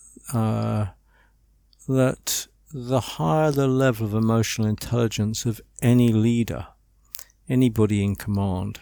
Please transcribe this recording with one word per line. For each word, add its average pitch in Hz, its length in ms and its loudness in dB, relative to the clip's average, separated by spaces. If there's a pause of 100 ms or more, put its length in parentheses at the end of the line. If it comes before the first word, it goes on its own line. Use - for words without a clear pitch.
(320)
uh, 110 540 -2 (1000)
that - 600 -2 (260)
the 127 280 -2
higher 156 500 0
the 139 160 0
level 131 400 2
of 104 80 -2
emotional 110 520 0
intelligence 110 800 -2
of 110 160 -4 (220)
any 123 260 6
leader, 117 600 0 (760)
anybody 110 560 2
in 101 120 0
command, 98 680 -4